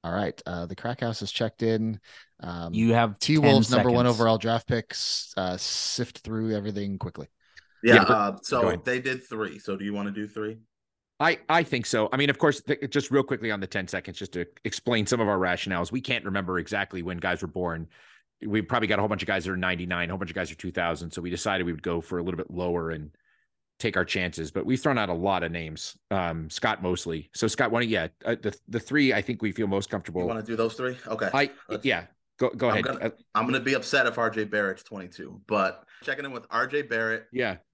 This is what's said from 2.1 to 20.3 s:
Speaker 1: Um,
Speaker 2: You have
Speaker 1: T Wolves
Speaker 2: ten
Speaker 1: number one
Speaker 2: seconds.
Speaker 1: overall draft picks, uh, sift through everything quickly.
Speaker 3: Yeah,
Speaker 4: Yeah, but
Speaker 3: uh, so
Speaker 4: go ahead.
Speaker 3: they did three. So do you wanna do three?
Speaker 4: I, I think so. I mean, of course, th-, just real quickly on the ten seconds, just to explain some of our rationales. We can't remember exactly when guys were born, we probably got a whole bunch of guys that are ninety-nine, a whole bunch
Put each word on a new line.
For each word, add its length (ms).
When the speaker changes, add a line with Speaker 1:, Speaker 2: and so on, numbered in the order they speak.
Speaker 1:
Um, 340
Speaker 2:
You 180
have 260
Speaker 1:
T 200
Wolves 300
Speaker 2:
ten 100
Speaker 1:
number 120
one 140
Speaker 2:
seconds. 160
Speaker 1:
overall 180
draft 300
picks, 680
uh, 200
sift 640
through 360
everything 440
quickly. 300
Speaker 3:
Yeah, 120
Speaker 4:
Yeah, 100
but 80
Speaker 3:
uh, 300
so 200
Speaker 4:
go 60
ahead. 160
Speaker 3:
they 160
did 280
three. 300
So 180
do 80
you 100
wanna 160
do 180
three? 300
Speaker 4:
I, 180
I 140
think 240
so. 260
I 40
mean, 120
of 100
course, 220
th-, 300
just 200
real 120
quickly 280
on 100
the 60
ten 220
seconds, 300
just 140
to 140
explain 420
some 140
of 80
our 100
rationales. 540
We 80
can't 240
remember 340
exactly 440
when 160
guys 220
were 80
born, 400
we 160
probably 260
got 100
a 40
whole 60
bunch 140
of 60
guys 160
that 80
are 40
ninety-nine, 520
a 40
whole 60
bunch 120